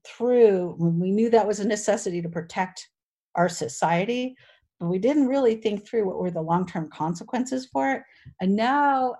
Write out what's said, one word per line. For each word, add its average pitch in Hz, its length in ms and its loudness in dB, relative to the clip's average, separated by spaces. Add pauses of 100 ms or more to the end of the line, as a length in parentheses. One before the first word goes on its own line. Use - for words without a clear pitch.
through, 214 720 4
when 170 220 2
we 185 100 0
knew 220 200 2
that 220 160 0
was 208 120 -2
a 202 80 -2
necessity 208 560 -2
to 170 60 -8
protect 170 600 -8 (460)
our 175 140 2
society, 190 880 -2 (440)
but 170 100 -4
we 185 100 0
didn't 262 300 2
really 254 260 2
think 208 320 -4
through 220 200 -2
what 185 120 -4
were 180 120 -2
the 170 100 -4
long-term 170 500 -2
consequences 247 840 -4
for 269 200 0
it. 262 100 -6 (380)
And 190 140 2
now, 262 640 2